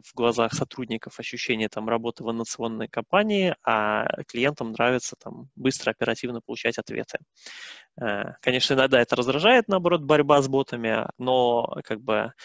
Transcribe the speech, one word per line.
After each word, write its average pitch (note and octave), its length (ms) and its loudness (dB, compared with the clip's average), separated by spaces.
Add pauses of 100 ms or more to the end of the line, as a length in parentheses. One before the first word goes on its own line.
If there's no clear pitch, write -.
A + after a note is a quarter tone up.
в - 100 -20
глазах A#2 380 0
сотрудников - 640 -6
ощущение, A2+ 500 -4
там, A2 200 -6
работы A#2 340 -4
в A2+ 80 -4
инновационной A2+ 580 -6
компании, F#3+ 760 0
а G#2+ 420 2 (220)
клиентам B2 440 -2
нравится, A#2+ 460 0
там, A#2+ 380 -16
быстро, B2+ 340 0
оперативно A#2 500 -4
получать - 280 -6 (100)
ответы. A2+ 400 -8 (840)
Э, G#2 420 -4
конечно, B2+ 320 2
иногда C3 260 6
это A#2+ 160 2
раздражает, D#3 520 4
наоборот, F3 340 2
борьба D3 400 6
с C3+ 60 0
ботами, A#2 580 0 (120)
но, B2 680 2
как A2 180 -6
бы, A2+ 300 -2 (120)